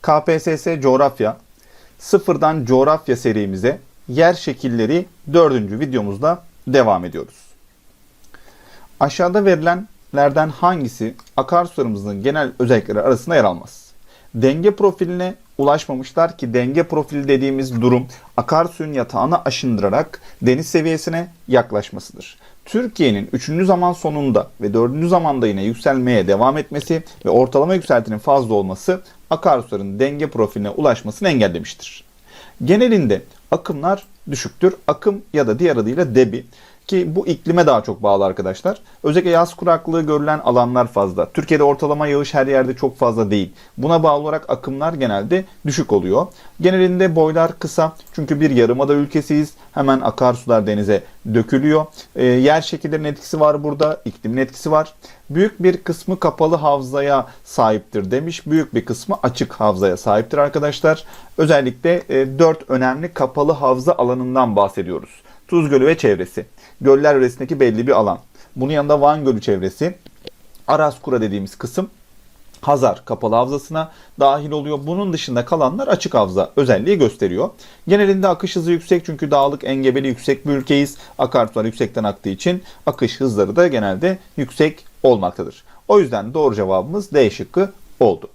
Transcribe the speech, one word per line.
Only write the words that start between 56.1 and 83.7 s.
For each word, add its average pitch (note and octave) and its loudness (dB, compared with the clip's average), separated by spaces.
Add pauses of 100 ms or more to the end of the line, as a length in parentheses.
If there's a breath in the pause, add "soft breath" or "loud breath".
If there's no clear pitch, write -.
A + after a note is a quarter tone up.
kapalı E3 0
havzaya C#3 0 (180 loud breath)
sahiptir A2 -2
demiş. D#3+ -6
Büyük D3+ -2
bir A#2+ -2
kısmı - -6
açık B2 -4
havzaya F#2+ 0
sahiptir G#2+ -2
arkadaşlar. D3 0 (340 loud breath)
Özellikle, C#3+ 2
e, C3+ 0
dört D#3+ 2
önemli C3 -2
kapalı C#3+ 0
havza C3 0
alanından B2+ 0
bahsediyoruz. F#2+ -2 (380 soft breath)
Tuz E3 2
Gölü C3+ 4
ve D#3+ 2
çevresi. F#2 -2 (340 soft breath)
Göller C#3 6
yöresindeki C3 0
belli A#2+ 2
bir C#3 2
alan. G2+ 2 (380 soft breath)
Bunun C3 -2
yanında D3 2
Van D3 2
Gölü A#2+ 0
çevresi, G2+ -4 (720)
Aras D3 0
Kura B2+ -2
dediğimiz G2+ -6
kısım F#3 -8 (720)
Hazar B2+ 0
Kapalı A2+ -4
Havzası'na C#3+ -4 (280 soft breath)
dahil C#3+ 2
oluyor. D3 -6
Bunun F3+ -4
dışında B2 -4
kalanlar E3 -2
açık - -2
havza G2 0
özelliği C3+ 2
gösteriyor. A2 0 (380 loud breath)
Genelinde G3 2
akış F3 -2
hızı E3+ -2
yüksek E3+ 0
çünkü D3+ -6
dağlık, C#3+ 2
engebeli, C3+ 0
yüksek C3 -2
bir D3 0
ülkeyiz. C#3+ 0 (220 loud breath)
Akarsular A#2+ 0
yüksekten A2+ -4
aktığı G2+ -6
için F3+ -4 (240 loud breath)
akış - -4
hızları G#2 0
da F3 4
genelde B2 -2 (180 soft breath)